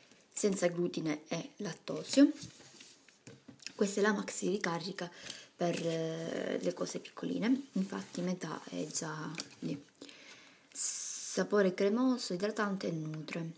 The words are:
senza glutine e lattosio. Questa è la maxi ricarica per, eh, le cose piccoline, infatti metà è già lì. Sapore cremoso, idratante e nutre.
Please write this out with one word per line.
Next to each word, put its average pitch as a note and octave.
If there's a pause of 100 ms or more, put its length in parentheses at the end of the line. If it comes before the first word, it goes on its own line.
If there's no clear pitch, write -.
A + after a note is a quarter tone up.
(320)
senza F#3+
glutine E3+
e E3+
lattosio. F#3 (1400)
Questa G3+
è -
la G#3+
maxi G3
ricarica F3+ (460)
per, E3+
eh, E3
le F3+
cose F3
piccoline, F#3+
infatti F#3+
metà F3
è F3
già D#3 (320)
lì. - (880)
Sapore -
cremoso, A#3
idratante G3+
e F3+
nutre. D#3